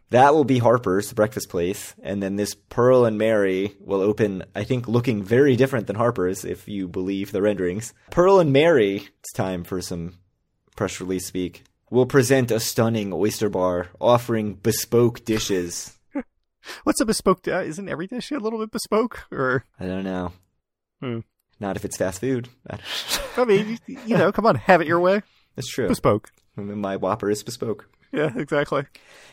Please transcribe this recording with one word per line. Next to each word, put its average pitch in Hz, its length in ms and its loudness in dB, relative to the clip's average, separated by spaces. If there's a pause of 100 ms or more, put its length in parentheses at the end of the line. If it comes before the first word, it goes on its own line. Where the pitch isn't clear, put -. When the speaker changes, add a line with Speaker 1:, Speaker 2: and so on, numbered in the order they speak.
(100)
Speaker 1:
That 139 240 6
will 156 100 6
be 127 140 2
Harper's, 117 500 2
the - 60 -16
breakfast 107 360 -2
place. 90 520 -4
And 101 180 -6
then 98 140 -4
this 101 200 -4
Pearl 123 500 4
and 110 120 2
Mary 104 640 0
will 98 220 -2
open, 101 420 0 (140)
I 101 80 -4
think, 120 240 -4
looking 117 340 0
very 123 320 4
different 123 320 0
than 101 80 -4
Harper's, 98 500 -2
if 90 220 -10
you 98 220 -6
believe 95 420 -6
the 95 120 -2
renderings. 98 520 0 (160)
Pearl 185 300 6
and 160 120 4
Mary, 135 540 4 (140)
it's - 140 -16
time 95 280 -4
for 90 180 -6
some 87 340 -8 (600)
press - 260 -4
release 92 280 -4
speak, 90 340 -8 (300)
will 123 140 4
present 127 440 4
a 110 80 2
stunning 113 540 0
oyster 104 360 0
bar 92 380 0 (140)
offering 113 540 0
bespoke 117 680 0
dishes. 95 720 -4 (160)
Speaker 2:
<laughs> - 720 -14
What's - 180 -2
a 262 60 -2
bespoke - 380 0
di-, - 80 -6
uh, 185 100 -2
isn't 175 260 -10
every 160 200 -8
dish - 240 -12
a 294 60 -4
little 220 200 -6
bit 220 140 -10
bespoke? - 580 -2
Or 131 320 0 (160)
Speaker 1:
I 92 80 -8
don't 92 180 -6
know. 90 280 -6 (680)
Speaker 2:
Hmm. 120 200 -6 (400)
Speaker 1:
Not 98 160 -6
if - 80 -8
it's 95 120 -10
fast 95 220 -2
food. 123 300 -4 (200)
<laughs> - 680 -8
Speaker 2:
I 247 80 2
mean, 214 420 2
you, - 200 -14
you 226 120 2
know, 190 140 4
come 202 120 0
on, 208 120 4
have 170 240 4
it 156 80 -2
your 170 100 2
way. 190 240 2 (320)
Speaker 1:
That's 131 140 -10
true. 120 180 -2
Speaker 2:
Bespoke. 110 460 0 (240)
Speaker 1:
My 101 400 -6
Whopper 95 340 0
is 104 140 -2
bespoke. 120 440 -8 (220)
Speaker 2:
Yeah, 151 280 -2
exactly. 147 480 -2 (460)